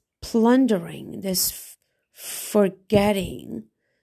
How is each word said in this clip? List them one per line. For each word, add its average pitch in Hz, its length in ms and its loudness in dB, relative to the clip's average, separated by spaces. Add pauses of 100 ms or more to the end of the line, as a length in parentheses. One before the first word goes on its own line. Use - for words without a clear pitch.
(220)
plundering, 220 1000 2
this 190 300 -2
f-, - 260 -18 (360)
forgetting, 196 1500 -2 (400)